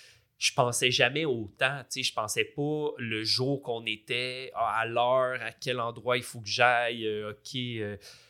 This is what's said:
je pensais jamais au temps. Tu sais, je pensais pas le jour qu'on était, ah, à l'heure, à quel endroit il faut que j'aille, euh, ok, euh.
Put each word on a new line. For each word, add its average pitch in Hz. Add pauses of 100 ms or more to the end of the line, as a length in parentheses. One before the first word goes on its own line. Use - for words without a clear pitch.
(380)
je -
pensais 127
jamais 135
au 117
temps. 135 (120)
Tu 131
sais, -
je -
pensais 110
pas 147
le 113
jour 131
qu'on 117
était, 127
ah, 110
à 113
l'heure, 123
à 110
quel 127
endroit 117
il 120
faut -
que 104
j'aille, 120
euh, 107
ok, -
euh. 113 (320)